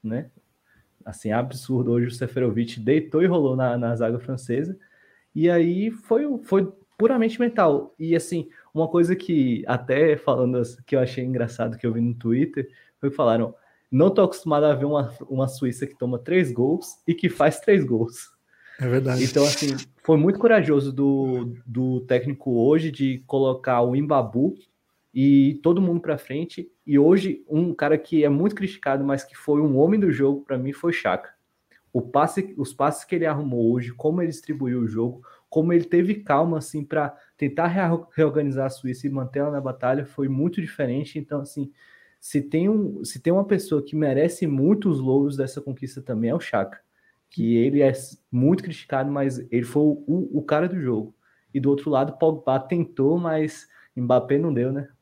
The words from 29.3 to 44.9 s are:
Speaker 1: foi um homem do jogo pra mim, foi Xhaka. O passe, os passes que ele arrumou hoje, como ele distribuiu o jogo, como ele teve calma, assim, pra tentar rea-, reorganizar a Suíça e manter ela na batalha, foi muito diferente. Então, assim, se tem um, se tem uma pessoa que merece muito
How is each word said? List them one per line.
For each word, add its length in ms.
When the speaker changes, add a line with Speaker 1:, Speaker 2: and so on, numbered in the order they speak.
Speaker 1:
foi 280
um 160
homem 200
do 140
jogo 300
pra 160
mim, 160
foi 180
Xhaka. 420
O 120
passe, 560
os 160
passes 320
que 80
ele 100
arrumou 480
hoje, 220
como 260
ele 100
distribuiu 500
o 60
jogo, 360
como 240
ele 120
teve 320
calma, 420
assim, 260
pra 320
tentar 320
rea-, 460
reorganizar 520
a 40
Suíça 360
e 40
manter 280
ela 120
na 100
batalha, 440
foi 240
muito 320
diferente. 580
Então, 220
assim, 320
se 220
tem 260
um, 360
se 160
tem 120
uma 140
pessoa 360
que 140
merece 500
muito 440